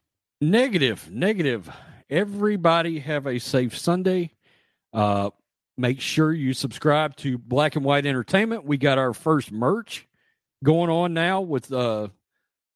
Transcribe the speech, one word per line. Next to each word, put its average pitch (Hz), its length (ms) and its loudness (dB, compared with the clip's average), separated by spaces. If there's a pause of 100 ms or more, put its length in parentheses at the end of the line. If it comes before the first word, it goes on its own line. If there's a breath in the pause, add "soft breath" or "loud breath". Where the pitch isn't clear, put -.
(420)
Negative, 170 720 2
negative. 135 580 -2 (400 loud breath)
Everybody 170 920 0
have 143 280 -4
a 127 100 -2
safe 127 400 0
Sunday. 180 540 0 (600)
Uh, 101 360 0 (480)
make 127 240 0
sure 156 320 0
you 135 200 -2
subscribe 147 640 0
to 127 200 -4
Black 123 380 0
and 139 100 -2
White 143 220 4
Entertainment. 190 580 0
We 143 120 0
got 135 200 2
our 127 160 2
first 156 380 0
merch 139 560 -2 (560)
going 165 260 4
on 170 240 0
now 175 280 0
with, 147 300 -6
uh, 113 360 -2 (680)